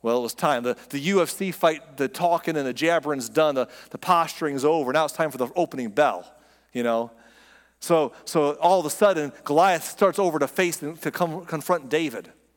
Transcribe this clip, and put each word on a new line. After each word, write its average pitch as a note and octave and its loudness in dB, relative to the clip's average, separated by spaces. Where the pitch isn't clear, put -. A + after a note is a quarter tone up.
Well, A#2 0
it B2 -2
was A#2 -6
time. C#3+ 0
The, B2 -2
the C#3+ -6
U F#3 2
F D#3 0
C G3 -6
fight, D#3+ -2
the C#3 0
talking E3+ 0
and C#3+ -2
the B2+ -4
jabbering's C#3+ 0
done. D3 2
The, B2+ 0
the - -14
posturing's D#3 0
over. D3 2
Now D#3 2
it's C#3+ -4
time D#3 -2
for C3 -12
the C#3 -2
opening C3 -4
bell, G#2 0
you B2 -4
know. A#2 0
So, D#3+ 2
so D3 0
all F3 2
of D#3 -2
a C#3+ -4
sudden, E3 2
Goliath E3 4
starts - 0
over E3+ 0
to C#3+ 2
face F3 -2
and D#3 -10
to D#3 -4
come E3+ -4
confront D#3 -4
David. C3 -4